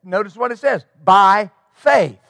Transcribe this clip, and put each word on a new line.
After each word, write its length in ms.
Notice 360
what 160
it 60
says. 260
By 480
faith. 440